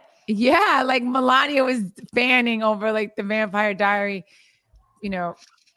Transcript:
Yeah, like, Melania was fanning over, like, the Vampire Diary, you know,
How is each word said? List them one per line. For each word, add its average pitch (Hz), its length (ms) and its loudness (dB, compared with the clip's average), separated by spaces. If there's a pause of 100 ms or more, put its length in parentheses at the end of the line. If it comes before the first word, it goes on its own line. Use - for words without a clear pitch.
(280)
Yeah, 269 580 2
like, 262 180 0
Melania 262 600 2
was 254 160 0 (340)
fanning 240 480 2
over, 214 300 0
like, 214 240 -4
the 208 60 -6
Vampire 208 520 -2
Diary, 202 500 -2 (760)
you 208 100 -8
know, 175 240 -6 (420)